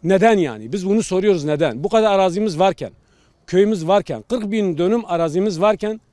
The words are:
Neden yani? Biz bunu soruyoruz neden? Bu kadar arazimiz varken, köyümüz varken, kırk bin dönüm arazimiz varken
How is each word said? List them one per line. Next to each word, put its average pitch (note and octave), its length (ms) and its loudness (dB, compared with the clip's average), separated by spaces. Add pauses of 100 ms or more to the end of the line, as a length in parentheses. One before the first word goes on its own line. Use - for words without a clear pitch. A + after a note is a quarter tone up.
Neden G3 340 4
yani? A#2 340 -4
Biz F#3+ 160 -6
bunu G#3+ 140 2
soruyoruz F#3 420 0
neden? D3 400 -2
Bu G3+ 40 -2
kadar A3 240 2
arazimiz F#3+ 460 0
varken, E3+ 320 0 (560)
köyümüz F#3+ 400 0
varken, E3 420 0
kırk G#3+ 220 -4
bin G3 280 -2
dönüm G#3+ 280 0
arazimiz E3+ 540 -2
varken G#3+ 400 0 (120)